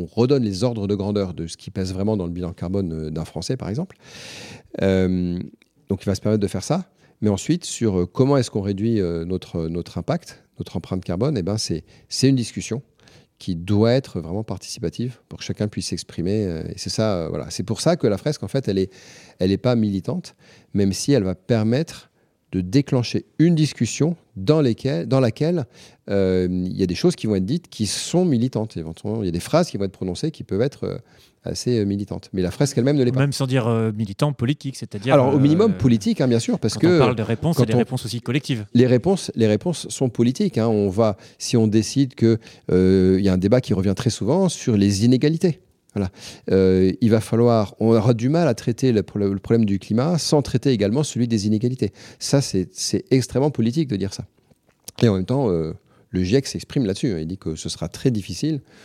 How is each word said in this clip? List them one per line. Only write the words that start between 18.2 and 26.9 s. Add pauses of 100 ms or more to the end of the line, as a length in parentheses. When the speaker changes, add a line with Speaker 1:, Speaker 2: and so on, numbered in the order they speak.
Speaker 1:
en
fait,
elle
est, (460)
elle
est
pas
militante, (400)
même
si
elle
va
permettre (400)
de
déclencher (120)
une
discussion (200)
dans
lesquelles,
dans
laquelle, (420)
euh,
il
y
a
des